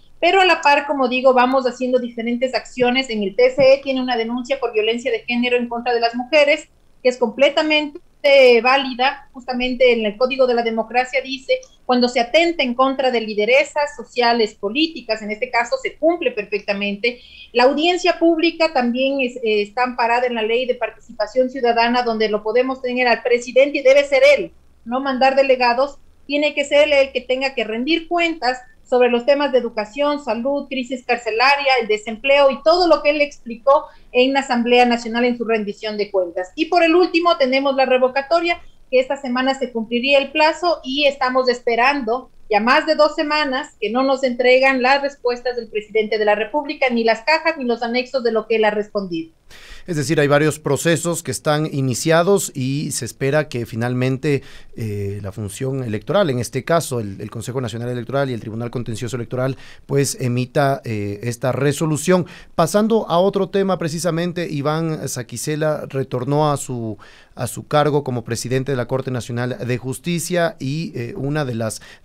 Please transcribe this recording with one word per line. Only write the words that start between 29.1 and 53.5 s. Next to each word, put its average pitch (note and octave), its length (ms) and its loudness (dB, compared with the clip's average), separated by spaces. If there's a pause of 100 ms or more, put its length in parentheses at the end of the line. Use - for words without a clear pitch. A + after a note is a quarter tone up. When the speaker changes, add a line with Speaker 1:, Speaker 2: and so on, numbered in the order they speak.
Speaker 1:
temas C#4+ 280 2
de C4 40 6
educación, A#3 640 -2
salud, C#4 460 -4
crisis B3+ 380 -8
carcelaria, B3+ 760 2
el A3 60 -4
desempleo C4+ 640 2
y - 100 -6
todo F4 280 4
lo D4 120 4
que D4 100 2
él D4 100 2
explicó C#4+ 640 0 (260)
en B3+ 220 2
la C4+ 80 2
Asamblea A#3+ 440 4
Nacional A#3 380 -2
en B3 140 0
su A#3 80 -6
rendición G#3+ 520 -4
de G3+ 140 -4
cuentas. F3+ 440 -4
Y D#4+ 100 0
por F4 180 -6
el E4 120 2
último E4+ 420 2
tenemos C4+ 380 0
la C4 100 2
revocatoria, C#4 760 0 (280)
que B3+ 100 2
esta C4 160 -2
semana C4 400 -2
se B3+ 160 -6
cumpliría A#3+ 460 0
el C#4 160 -2
plazo D#4 500 2
y C#4 220 -2
estamos C4 420 0
esperando A#3+ 840 0 (200)
ya G#3 100 2
más C#4 260 2
de D#4 100 2
dos D4+ 200 4
semanas D4 540 -2 (100)
que G3+ 100 -4
no B3 140 0
nos C4+ 220 0
entregan B3+ 560 4
las C4+ 200 2
respuestas A#3+ 540 -4
del A3+ 140 -10
presidente G#3+ 480 -2
de G#3+ 80 0
la G#3 100 4
República, C#4 540 -2
ni A#3 160 0
las A3 160 0
cajas, D#4+ 360 0
ni C4+ 60 -8
los A#3 180 -2
anexos B3 440 -4
de A#3 80 0
lo G#3+ 120 -2
que A3+ 120 -2
él G#3+ 80 2
ha G#3 60 2
respondido. F#3+ 600 -6 (560)
Speaker 2:
Es F3+ 80 -4
decir, D3+ 240 0
hay C#3+ 80 4
varios D3 320 2
procesos E3 640 -2
que C3+ 80 -8
están D3+ 400 -2
iniciados D#3+ 840 0
y C3+ 380 -4
se - 140 -8
espera C#3+ 420 -2
que A#2+ 180 -6